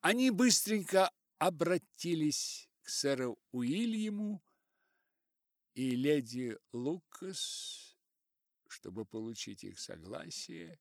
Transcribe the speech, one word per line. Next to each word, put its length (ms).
Они 300
быстренько 800
обратились 1300
к 60
сэру 500
Уильяму 920
и 160
леди 680
Лукас, 1300
чтобы 360
получить 600
их 140
согласие 1040